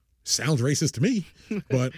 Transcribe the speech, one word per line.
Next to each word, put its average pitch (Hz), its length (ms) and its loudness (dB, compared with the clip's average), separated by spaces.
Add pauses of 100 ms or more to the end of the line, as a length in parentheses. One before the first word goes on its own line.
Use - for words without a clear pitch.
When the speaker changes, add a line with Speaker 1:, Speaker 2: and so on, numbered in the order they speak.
(240)
Speaker 1:
Sounds 131 380 0
racist 143 320 0
to 113 80 -2
me, 208 260 2 (220)
Speaker 2:
<laughs> 208 200 -6
Speaker 1:
but 127 280 0